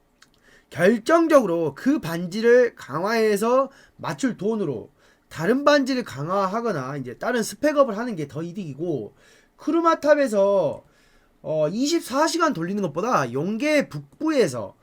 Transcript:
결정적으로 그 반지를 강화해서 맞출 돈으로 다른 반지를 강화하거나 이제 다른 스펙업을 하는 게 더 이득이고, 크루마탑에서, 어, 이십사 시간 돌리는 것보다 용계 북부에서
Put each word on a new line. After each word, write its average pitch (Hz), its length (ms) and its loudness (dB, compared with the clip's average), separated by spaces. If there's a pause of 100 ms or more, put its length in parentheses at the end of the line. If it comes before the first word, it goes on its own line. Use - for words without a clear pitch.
(680)
결정적으로 208 1040 2
그 277 240 0
반지를 220 760 2
강화해서 220 920 0 (260)
맞출 160 420 -6
돈으로 185 540 -6 (380)
다른 233 360 0
반지를 269 380 4
강화하거나 180 960 -4
이제 123 200 -10
다른 233 260 -2
스펙업을 277 540 0
하는 233 180 -6
게 156 120 -6
더 156 160 -8
이득이고, 160 720 -8 (420)
크루마탑에서, 277 1300 2 (580)
어, 151 280 -2
이십사 285 580 0
시간 320 260 0
돌리는 180 280 -4
것보다 170 520 -2
용계 208 560 0
북부에서 151 920 -2